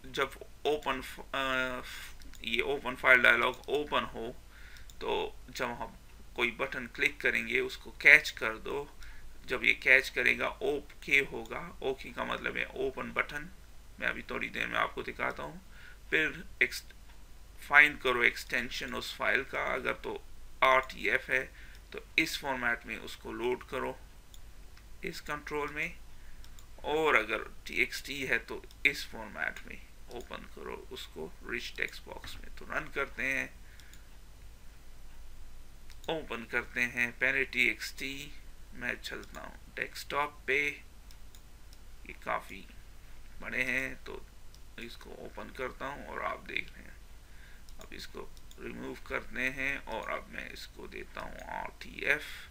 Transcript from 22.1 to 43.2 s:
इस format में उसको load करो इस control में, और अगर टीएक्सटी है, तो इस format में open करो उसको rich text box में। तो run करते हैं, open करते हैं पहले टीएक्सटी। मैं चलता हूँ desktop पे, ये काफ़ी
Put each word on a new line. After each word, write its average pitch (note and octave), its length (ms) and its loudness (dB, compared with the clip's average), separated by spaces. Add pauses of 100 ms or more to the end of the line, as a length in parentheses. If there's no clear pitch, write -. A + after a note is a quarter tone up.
इस D#3 200 2
format B2 480 0
में A2 100 -4
उसको - 360 -8
load A#2 360 0
करो B2+ 300 -2 (1040)
इस - 160 -6
control D3 500 -2
में, D#3 260 -4 (880)
और D3 300 6
अगर A2 240 6 (280)
टीएक्सटी C3+ 600 0
है, A#2 120 4
तो - 260 -6 (220)
इस C#3 200 2
format G#2 480 -4 (120)
में - 200 -10 (280)
open - 220 -8
करो - 560 -8
उसको - 400 -8 (140)
rich A#2 300 -4
text - 280 -2
box - 300 -10
में। - 220 -8
तो - 140 -8
run D3 180 -2
करते C#3 340 -2
हैं, C3 320 -2 (2500)
open A#2+ 340 -2
करते A#2+ 360 0
हैं A#2+ 320 4
पहले C3+ 320 4
टीएक्सटी। C3+ 880 0 (420)
मैं A#2+ 260 -2
चलता - 400 -8
हूँ - 180 -10 (180)
desktop C#3+ 680 -2
पे, C#3+ 220 4 (1400)
ये - 60 -10
काफ़ी A2+ 540 -4 (760)